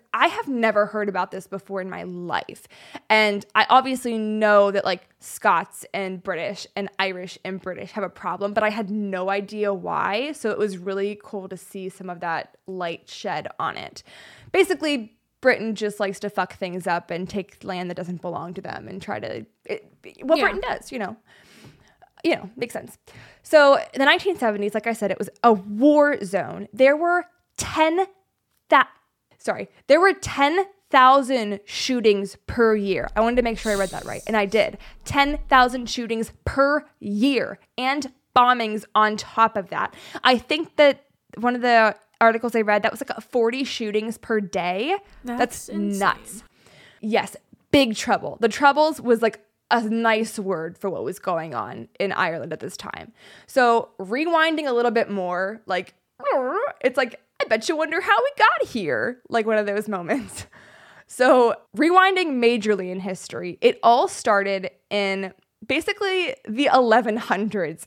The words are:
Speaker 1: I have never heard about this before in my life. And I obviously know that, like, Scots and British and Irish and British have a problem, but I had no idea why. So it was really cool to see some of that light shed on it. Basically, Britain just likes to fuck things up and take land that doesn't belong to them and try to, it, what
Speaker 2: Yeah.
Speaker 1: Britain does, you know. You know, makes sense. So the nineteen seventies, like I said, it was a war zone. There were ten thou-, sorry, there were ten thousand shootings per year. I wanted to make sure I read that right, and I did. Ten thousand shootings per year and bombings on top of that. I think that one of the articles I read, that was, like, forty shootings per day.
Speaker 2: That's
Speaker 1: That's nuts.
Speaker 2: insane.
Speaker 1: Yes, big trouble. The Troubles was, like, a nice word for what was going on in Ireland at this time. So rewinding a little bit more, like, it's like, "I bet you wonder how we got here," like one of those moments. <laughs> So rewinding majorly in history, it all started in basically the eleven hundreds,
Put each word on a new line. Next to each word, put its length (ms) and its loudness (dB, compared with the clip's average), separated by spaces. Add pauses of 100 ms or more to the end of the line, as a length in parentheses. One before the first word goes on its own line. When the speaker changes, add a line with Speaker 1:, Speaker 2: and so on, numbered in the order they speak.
(120)
Speaker 1:
I 160 2
have 200 -6
never 400 2
heard 200 -4
about 220 -2
this 160 -12
before 360 -10
in 80 -10
my 140 -12
life. 640 -8 (420)
And 440 2
I 160 4
obviously 480 2
know 540 4
that, 140 -2
like, 240 -4 (100)
Scots 760 -2
and 300 -6
British 420 -6 (100)
and 220 -6
Irish 460 -6
and 180 -8
British 300 -12
have 120 -6
a 60 -4
problem, 440 -6
but 100 0
I 60 2
had 200 -6
no 400 -4
idea 420 -2
why. 600 -4
So 180 -6
it 80 -4
was 220 -2
really 420 -6
cool 280 -12
to 80 -14
see 320 -14
some 200 -14
of 120 -12
that 440 -6
light 420 -8
shed 420 -8 (100)
on 180 -4
it. 240 -14 (500)
Basically, 640 0 (260)
Britain 340 0
just 240 -6
likes 220 -4
to 100 -6
fuck 240 -6
things 320 -8
up 240 -4
and 180 -8
take 340 -10
land 280 -8
that 60 -12
doesn't 240 -8
belong 340 -8
to 60 -12
them 260 -10
and 120 -12
try 200 -8
to, 260 -10 (200)
it, 280 -12 (300)
what 160 2
Speaker 2:
Yeah. 60 2
Speaker 1:
Britain 160 -2
does, 300 -8
you 60 -8
know. 200 -8 (1080)
You 120 2
know, 220 -8
makes 160 -8
sense. 240 -14 (460)
So 360 8 (140)
the 100 0
nineteen 340 2
seventies, 360 -2
like 140 -4
I 60 -2
said, 180 -2
it 80 -6
was 100 -8 (140)
a 100 8
war 720 4
zone. 480 -4
There 240 6
were 280 0 (320)
ten 500 2 (600)
thou-, 180 6 (500)
sorry, 320 -6 (160)
there 160 6
were 120 6
ten 520 0 (240)
thousand 760 4
shootings 720 0 (120)
per 280 2
year. 400 -2
I 60 2
wanted 140 0
to 80 2
make 160 -4
sure 120 -2
I 40 0
read 160 -2
that 120 -10
right, 220 -12
and 100 -2
I 120 0
did. 320 0 (260)
Ten 320 0 (100)
thousand 440 2
shootings 420 -6 (100)
per 400 2 (160)
year 600 -2 (180)
and 340 -4 (240)
bombings 480 2 (120)
on 200 4
top 400 0
of 140 -6
that. 260 -6 (280)
I 160 4
think 380 -4
that 280 4 (320)
one 180 -2
of 60 -6
the 340 4 (240)
articles 360 2
I 60 2
read, 200 2
that 100 0
was, 80 -8
like, 220 -10
forty 420 0
shootings 540 -4
per 240 -2
day. 560 -2 (260)
Speaker 2:
That's 440 -4
Speaker 1:
That's 20 -16
nuts. 500 -2
Speaker 2:
insane. 280 -18 (520)
Speaker 1:
Yes, 380 -2 (320)
big 260 4
trouble. 460 -2
The 80 4
Troubles 500 2
was, 220 2
like, 220 -2 (260)
a 120 2
nice 580 -2
word 380 -6
for 120 -6
what 140 -6
was 160 -8
going 340 -4
on 360 -8 (100)
in 140 -2
Ireland 400 -4
at 80 -10
this 160 -12
time. 340 -14 (360)
So 420 2 (100)
rewinding 640 0
a 60 -2
little 200 2
bit 200 0
more, 540 -4
like, 280 -4 (880)
it's 160 0
like, 240 -2 (220)
"I 80 -4
bet 180 0
you 80 0
wonder 240 -2
how 180 2
we 200 2
got 320 2
here," 580 -2
like 180 0
one 120 0
of 80 2
those 240 -4
moments. 640 -6
<laughs> 40 -20 (520)
So 480 4 (200)
rewinding 640 4
majorly 540 2
in 100 -8
history, 580 -8
it 240 4
all 240 6
started 640 -2 (180)
in 440 -2 (320)
basically 720 -2 (120)
the 260 0
eleven 440 4
hundreds, 680 -4